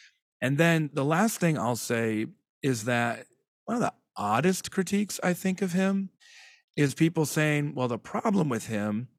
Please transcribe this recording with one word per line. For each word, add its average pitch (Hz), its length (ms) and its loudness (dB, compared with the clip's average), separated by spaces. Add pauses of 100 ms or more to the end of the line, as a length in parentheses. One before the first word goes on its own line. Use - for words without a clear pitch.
(420)
And 135 160 0
then 160 360 4
the 139 120 -2
last 180 340 2
thing 160 180 2
I'll 117 180 0
say 113 520 -2 (360)
is 123 220 -2
that 120 420 -2 (380)
one 226 100 -4
of 240 60 0
the 131 120 -2 (220)
oddest 190 560 0
critiques 196 500 -2
I 180 120 0
think 185 280 -2
of 180 120 -2
him 196 360 0 (680)
is 143 180 2
people 160 320 2
saying, 147 500 0
"Well, 127 120 0
the 117 120 -2
problem 202 500 0
with 113 180 -2
him 107 520 -2